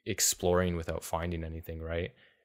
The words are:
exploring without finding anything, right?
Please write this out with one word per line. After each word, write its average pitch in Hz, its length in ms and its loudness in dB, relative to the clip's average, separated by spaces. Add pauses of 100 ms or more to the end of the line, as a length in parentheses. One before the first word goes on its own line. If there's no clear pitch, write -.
exploring 90 720 4
without 82 280 -4
finding 85 400 -4
anything, 82 360 -8
right? 82 320 -4 (320)